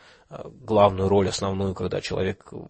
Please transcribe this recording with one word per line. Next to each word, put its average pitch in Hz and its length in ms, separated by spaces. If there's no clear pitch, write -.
э, - 140
главную 101 480
роль, 98 200
основную, 98 460
когда 92 260
человек 95 520